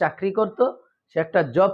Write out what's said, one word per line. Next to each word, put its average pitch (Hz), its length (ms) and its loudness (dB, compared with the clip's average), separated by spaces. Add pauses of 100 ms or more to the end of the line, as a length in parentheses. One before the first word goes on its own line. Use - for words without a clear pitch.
চাকরি 180 320 -2
করত, 214 280 -2 (500)
সে 160 100 -2
একটা 160 220 0
জব 165 320 2